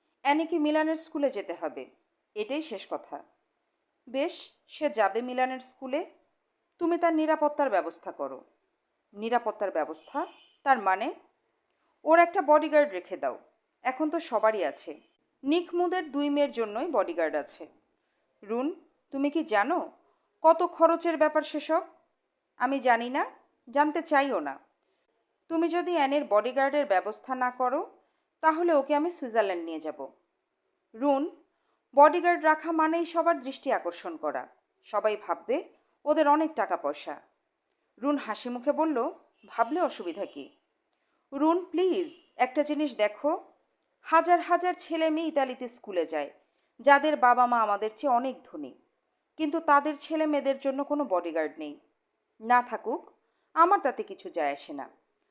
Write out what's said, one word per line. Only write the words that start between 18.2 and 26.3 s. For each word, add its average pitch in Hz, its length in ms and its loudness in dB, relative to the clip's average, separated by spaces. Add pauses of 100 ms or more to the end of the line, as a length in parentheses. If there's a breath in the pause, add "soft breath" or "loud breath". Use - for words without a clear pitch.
রুন, 247 320 -4 (360)
তুমি 277 180 -2
কি 311 140 0
জানো 226 480 0 (500)
কত 330 220 6
খরচের 330 540 2
ব্যাপার 302 240 2
সেসব? 311 400 -2 (760)
আমি 269 220 -2
জানি 240 300 2
না, 294 160 -2 (440)
জানতে 285 320 2
চাইও 277 380 2
না। 143 200 -8 (880)
তুমি 330 220 0
যদি 349 240 -2
অ্যানের 285 360 2
বডিগার্ডের 262 560 2